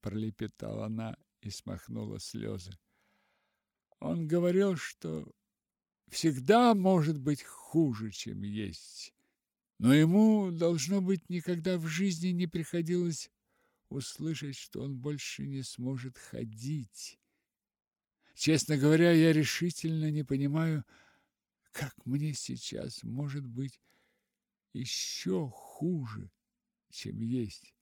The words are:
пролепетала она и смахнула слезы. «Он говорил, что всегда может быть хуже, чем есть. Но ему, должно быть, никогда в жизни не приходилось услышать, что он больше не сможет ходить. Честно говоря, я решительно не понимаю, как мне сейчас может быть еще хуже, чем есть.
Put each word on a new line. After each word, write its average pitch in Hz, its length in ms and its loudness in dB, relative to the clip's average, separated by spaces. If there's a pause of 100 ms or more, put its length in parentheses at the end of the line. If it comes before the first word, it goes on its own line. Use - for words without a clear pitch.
пролепетала 107 800 -6
она 110 320 -6 (240)
и 110 80 -10
смахнула 107 680 -10
слезы. 101 580 -10 (1200)
«Он 165 280 -4
говорил, 175 480 4
что - 580 -10 (760)
всегда 185 680 6
может 180 420 4
быть 139 240 -2
хуже, 117 720 -2
чем 101 320 -10
есть. 101 720 -8 (640)
Но 127 160 8
ему, 196 560 6
должно 170 500 2
быть, 185 260 0
никогда 180 520 -2
в 165 80 -4
жизни 170 400 0
не 180 180 0
приходилось 170 840 -2 (580)
услышать, 147 680 -8
что - 280 -10
он 139 120 -6
больше 139 520 -8
не 135 160 -6
сможет 127 560 -8
ходить. 117 1000 -10 (1160)
Честно 151 420 2
говоря, 160 340 6
я 160 220 8
решительно 156 760 0
не 151 120 -2
понимаю, 143 640 0 (840)
как - 340 -10
мне 143 300 -2
сейчас - 680 -10
может 135 460 -8
быть 123 340 -10 (880)
еще - 800 -4
хуже, 120 800 -6 (640)
чем 104 300 -10
есть. 113 600 -6